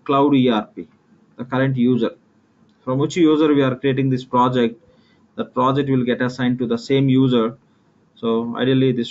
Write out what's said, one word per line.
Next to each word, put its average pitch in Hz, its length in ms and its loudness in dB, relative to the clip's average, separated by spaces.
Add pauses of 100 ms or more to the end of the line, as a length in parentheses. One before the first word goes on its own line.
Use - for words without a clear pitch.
Cloud 139 280 2
E 127 160 4
R 107 160 -2
P, - 220 -16 (500)
the - 80 -12
current 135 320 -2
user, 120 380 0 (680)
from 131 140 -4
which 156 200 -4
user 156 360 4
we 143 80 2
are 131 140 0
creating 135 340 -2
this 131 140 -2
project, 127 580 0 (600)
the 117 40 -6 (140)
project 131 300 0
will 131 220 0
get 117 180 -2
assigned 123 300 -2
to 123 140 -4
the 117 40 -2
same 135 320 0
user. 123 480 2 (580)
So 113 160 -6 (320)
ideally, 131 280 2
this 120 200 -4